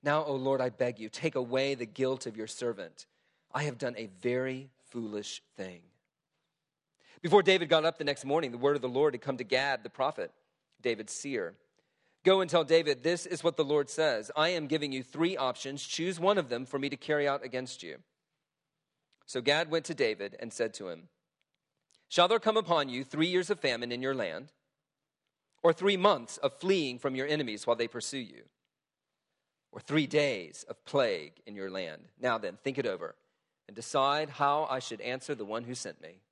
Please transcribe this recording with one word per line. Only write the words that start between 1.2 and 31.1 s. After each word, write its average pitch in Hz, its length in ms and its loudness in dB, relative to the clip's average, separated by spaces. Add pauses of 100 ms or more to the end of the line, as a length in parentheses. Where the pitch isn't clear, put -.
away 131 380 0
the 120 120 -6
guilt 131 400 -2
of 110 100 -10
your 110 100 -6
servant. 104 600 -6 (440)
I 139 120 -2
have 131 160 -4
done 123 180 -4
a 110 140 -10 (100)
very 131 480 -2 (220)
foolish 107 520 -8 (140)
thing." 92 240 -12 (1400)
Before 185 200 8
David 180 280 4
got 160 160 6
up 165 100 0
the 156 80 -6
next 143 220 -2
morning, 143 260 0
the 120 60 -10
word 143 180 4
of 127 60 -4
the 127 80 -2
Lord 139 240 2
had 120 80 -8
come 135 160 -4
to 127 60 -4
Gad, 127 380 0
the 110 60 -12
prophet, 131 440 -4 (500)
David's 110 320 -2
seer. 104 400 -6 (720)
"Go 190 160 8
and 180 100 -2
tell 165 120 4
David, 151 400 4
'This 170 220 0
is 180 180 -6
what 165 140 2
the 156 80 2
Lord 143 240 2
says. 123 480 0
I 156 140 2
am 165 160 -2
giving 143 260 -2
you 131 100 -4
three 165 340 0
options. 135 460 -2
Choose 170 380 -4
one 196 180 4
of 143 120 -2
them 123 160 -4
for 139 120 -4
me 139 120 -2
to 143 60 -6
carry 147 300 0
out 139 160 0
against 127 400 -8
you.'" 76 160 -12 (1300)
So 127 120 -4
Gad 151 320 2
went 165 140 0
to 170 80 -6
David 107 440 0
and 117 140 -10
said 110 220 -2
to 95 140 -10
him, 85 200 -12 (1000)
"Shall 175 200 6
there 226 100 4
come 220 180 2
upon 160 320 2
you 123 140 -4
three 151 240 0
years 180 240 0
of 196 80 0
famine 120 320 -2
in 123 120 -4
your 135 120 0
land, 107 380 -6 (1120)
or 170 80 8
three 190 240 4
months 180 420 2
of 139 220 0
fleeing 160 400 0
from 135 160 -2
your 131 100 -2
enemies 135 400 -2
while 120 80 4
they 117 140 -2
pursue 120 300 -8
you, 76 260 -12 (1300)
or - 80 -14
three 147 260 2
days 131 640 0
of - 160 -14
plague 95 600 0